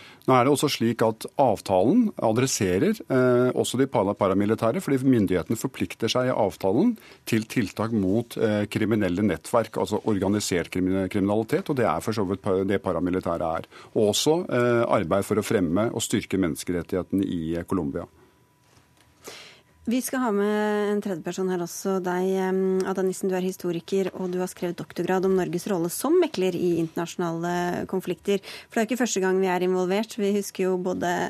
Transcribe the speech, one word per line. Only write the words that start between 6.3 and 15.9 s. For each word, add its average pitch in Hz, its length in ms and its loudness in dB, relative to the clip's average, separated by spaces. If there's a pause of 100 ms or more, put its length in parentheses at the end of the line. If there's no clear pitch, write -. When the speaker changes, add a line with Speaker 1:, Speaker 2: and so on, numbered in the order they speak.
Speaker 1:
avtalen 117 640 0 (300)
til 113 160 2
tiltak 110 480 -4
mot, 107 460 0
eh, 107 280 2
kriminelle 104 560 0
nettverk, 107 560 0
altså 101 280 -2
organisert 98 640 0
krimine-, 92 380 0
kriminalitet, 107 600 0
og 156 60 -2
det 123 100 2
er 80 160 0
for 117 100 -4
så 104 160 -2
vidt 95 140 -4
pa-, 98 240 0
det 98 160 0
paramilitære 85 800 -2
er. - 60 -10 (300)
Og 107 200 4
også, 165 340 0
eh, 120 380 2
arbeid 95 380 2
for 104 100 -2
å 104 100 2
fremme 98 480 0